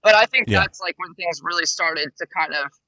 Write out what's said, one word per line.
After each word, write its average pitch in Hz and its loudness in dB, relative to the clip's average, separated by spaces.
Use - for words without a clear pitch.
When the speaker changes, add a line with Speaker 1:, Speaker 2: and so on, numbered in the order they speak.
Speaker 1:
but 214 6
I 220 6
think 254 -2
Speaker 2:
Yeah. 101 4
Speaker 1:
that's, - -4
like, 175 -6
when 175 -12
things 170 -6
really 165 -2
started 160 -4
to 156 -6
kind 156 -4
of 147 -4